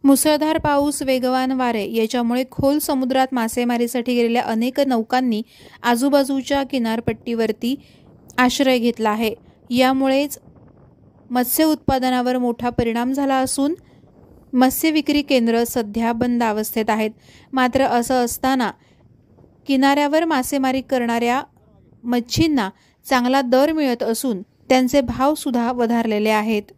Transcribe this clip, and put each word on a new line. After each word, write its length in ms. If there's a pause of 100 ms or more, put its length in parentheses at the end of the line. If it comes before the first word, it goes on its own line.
मुसळधार 540
पाऊस, 440
वेगवान 500
वारे 400
याच्यामुळे 600
खोल 280
समुद्रात 520
मासेमारीसाठी 840
गेलेल्या 280
अनेक 360
नौकांनी 640 (420)
आजूबाजूच्या 800
किनारपट्टीवरती 1120 (600)
आश्रय 400
घेतला 320
आहे. 260 (340)
यामुळेच 720 (920)
मत्स्य 320
उत्पादनावर 760
मोठा 320
परिणाम 420
झाला 240
असून 400 (760)
मत्स्य 380
विक्री 300
केंद्र 420
सध्या 500
बंद 300
अवस्थेत 460
आहेत. 220 (420)
मात्र 320
असं 400
असताना 460 (960)
किनाऱ्यावर 580
मासेमारी 560
करणाऱ्या 600 (640)
मच्छींना 680 (400)
चांगला 320
दर 300
मिळत 320
असून 380
त्यांचे 600
भावसुद्धा 720
वधारलेले 580
आहेत. 340 (140)